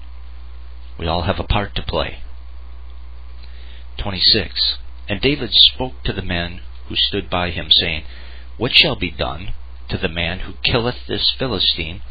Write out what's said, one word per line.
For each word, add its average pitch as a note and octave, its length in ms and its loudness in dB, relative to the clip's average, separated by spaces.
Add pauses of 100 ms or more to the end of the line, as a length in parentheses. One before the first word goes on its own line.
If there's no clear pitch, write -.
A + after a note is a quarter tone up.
(960)
We E2 120 -2
all E2+ 140 2
have F#2 180 2
a - 40 -2
part G2+ 300 0
to - 80 -2
play. - 360 -2 (1800)
Twenty-six, - 840 2 (300)
"And G2+ 120 2
David C3 320 4
spoke - 520 6
to B2 80 2
the G2 100 -2
men F2 380 -2 (280)
who - 80 -4
stood - 320 2
by F2 220 2
him, E2+ 180 -2 (120)
saying, D#2+ 240 0 (520)
What A2+ 160 0
shall D#3 220 8
be F#2 160 0
done D2+ 440 -2 (340)
to - 100 0
the F#2 100 0
man E2+ 320 0
who - 140 -6 (100)
killeth A#2+ 440 2
this G2+ 280 0
Philistine, F#2 760 0